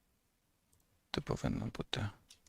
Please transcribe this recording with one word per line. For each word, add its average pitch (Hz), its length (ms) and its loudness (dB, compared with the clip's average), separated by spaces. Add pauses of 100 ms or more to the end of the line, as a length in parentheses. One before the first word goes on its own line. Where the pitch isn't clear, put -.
(1120)
Ти - 100 2
повинен - 500 0
бути, - 400 -2 (380)